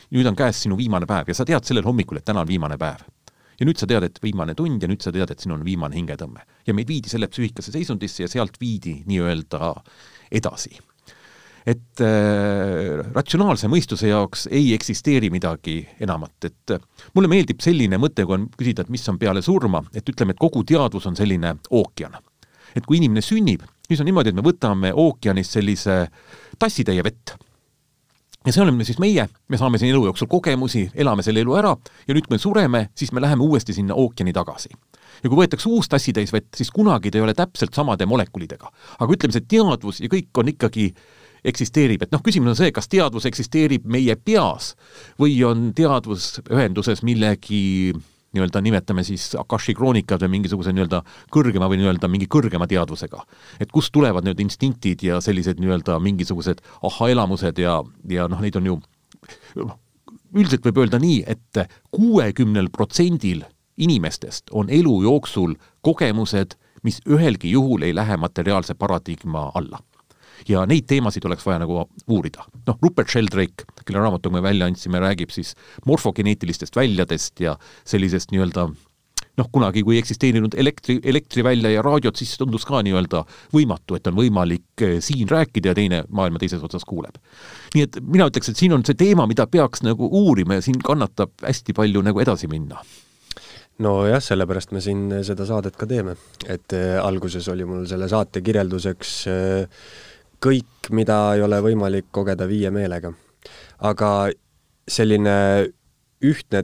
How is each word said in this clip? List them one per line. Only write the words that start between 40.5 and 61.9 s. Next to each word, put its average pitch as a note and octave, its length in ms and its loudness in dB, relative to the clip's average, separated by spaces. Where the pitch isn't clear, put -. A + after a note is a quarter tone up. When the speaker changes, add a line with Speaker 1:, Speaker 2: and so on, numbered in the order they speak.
Speaker 1:
ikkagi, G#2+ 380 0
eksisteerib. B2+ 580 0
Et - 100 -4
noh, - 80 -4
küsimus B2+ 300 2
on A2+ 60 0
see, E3+ 160 4
kas G#2+ 160 -4
teadvus C3 360 2
eksisteerib C#3+ 560 0
meie A#2 320 2
peas E3 640 -2
või D3 160 4
on A#2 280 2
teadvus A#2+ 640 0
ühenduses G#2+ 600 0
millegi, G2+ 840 0
nii-öelda F#2+ 260 0
nimetame G2 420 0
siis F#2 360 -6
Akashi - 380 -4
kroonikad A2+ 480 0
või F#2 120 0
mingisuguse F#2+ 380 -2
nii-öelda F2+ 260 0
kõrgema G2 380 2
või F#2+ 100 2
nii-öelda F#2 300 2
mingi F#2+ 200 0
kõrgema F2+ 380 2
teadvusega. E2+ 540 -4
Et - 80 -6
kust - 240 0
tulevad G2 320 4
need F#2 160 0
instinktid G2+ 640 -2
ja F2 160 0
sellised F#2 400 0
nii-öelda F2+ 400 0
mingisugused F2+ 580 -2
ahha-elamused G2 760 0
ja, E2+ 160 2
ja F2+ 180 -2
noh, F2+ 160 -4
neid G2+ 160 -2
on F#2 120 0
ju, E2 80 -2
üldiselt D3+ 320 2
võib A#2+ 160 4
öelda A#2+ 180 2
nii, D#3 260 2
et - 360 -4